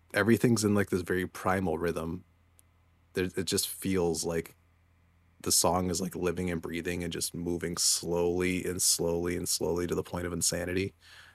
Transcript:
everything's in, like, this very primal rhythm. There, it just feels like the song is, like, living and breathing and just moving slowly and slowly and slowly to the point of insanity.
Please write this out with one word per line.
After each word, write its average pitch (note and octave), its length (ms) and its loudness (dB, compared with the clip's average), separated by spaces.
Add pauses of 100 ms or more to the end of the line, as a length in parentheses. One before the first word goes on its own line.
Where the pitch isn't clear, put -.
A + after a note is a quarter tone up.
(120)
everything's A2 520 4
in, G#2 100 4
like, G2+ 160 2
this F#2 100 2
very F#2 260 0
primal F#2 520 0
rhythm. E2+ 460 -4 (880)
There, F#2 100 0 (120)
it G2 80 -4
just - 240 -2
feels F2 560 0
like E2 300 -4 (840)
the F2 120 -2
song F2+ 380 4
is, E2+ 100 0
like, F#2 140 -6
living F2+ 360 0
and E2+ 100 -2
breathing E2+ 420 -4
and E2+ 100 -4
just E2 220 -6
moving E2+ 440 -4
slowly F2 880 0
and F2+ 160 -2
slowly E2+ 540 2
and F2 120 -4
slowly E2+ 380 -2
to E2+ 80 -2
the F2 80 0
point F2 240 -6
of F2 60 -4
insanity. F2 600 -2 (400)